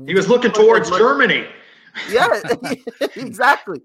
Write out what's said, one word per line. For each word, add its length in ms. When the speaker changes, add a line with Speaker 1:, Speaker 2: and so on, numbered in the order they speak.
Speaker 1:
He 80
was 140
looking 240
Speaker 2:
as 40
Speaker 1:
towards 340
Speaker 2:
much 100
Speaker 1:
Germany. 480
Speaker 2:
Yeah, 280
<laughs> 400
exactly. 680